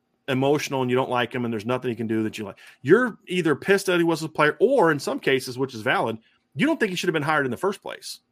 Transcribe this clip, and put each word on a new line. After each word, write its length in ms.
emotional 540
and 80
you 60
don't 140
like 240
him 120
and 80
there's 120
nothing 240
he 60
can 120
do 160
that 140
you 80
like. 120
You're 360
either 280
pissed 320
that 100
he 60
was 200
a 60
player 300
or 320
in 80
some 200
cases, 400
which 160
is 60
valid, 360
you 100
don't 140
think 100
he 60
should 140
have 40
been 80
hired 240
in 60
the 60
first 240
place. 400